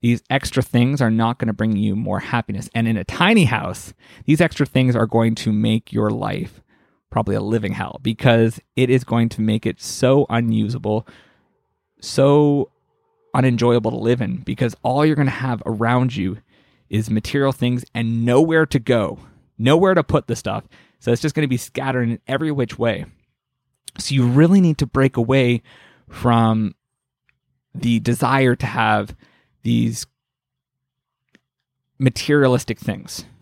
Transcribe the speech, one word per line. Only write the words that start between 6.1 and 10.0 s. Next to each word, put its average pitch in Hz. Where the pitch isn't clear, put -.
life 101
probably 104
a 104
living 104
hell -
because 113
it 123
is 127
going 117
to -
make 110
it -
so 135